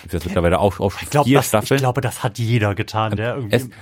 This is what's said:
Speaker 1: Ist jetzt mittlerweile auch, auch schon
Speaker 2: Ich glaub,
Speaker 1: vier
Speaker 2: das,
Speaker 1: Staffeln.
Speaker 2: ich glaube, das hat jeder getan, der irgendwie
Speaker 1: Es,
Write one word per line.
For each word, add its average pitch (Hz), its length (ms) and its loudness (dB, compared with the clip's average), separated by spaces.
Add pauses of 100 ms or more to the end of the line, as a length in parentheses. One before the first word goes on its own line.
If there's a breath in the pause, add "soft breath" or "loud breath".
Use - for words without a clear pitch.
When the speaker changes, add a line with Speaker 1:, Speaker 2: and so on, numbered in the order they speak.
Speaker 1:
Ist - 80 -10
jetzt 87 140 -4
mittlerweile 87 320 2
auch, 98 200 2
auch 98 120 0
schon - 120 -12
Speaker 2:
Ich - 60 -12
glaub, 147 160 2
Speaker 1:
vier 135 140 4
Speaker 2:
das, - 80 0
Speaker 1:
Staffeln. 107 300 2
Speaker 2:
ich 135 40 0
glaube, 127 200 0
das 120 220 -6
hat - 140 -4
jeder 110 380 2
getan, 107 400 -2
der 113 200 -4
irgendwie 120 200 -2
Speaker 1:
Es, 123 140 0 (120)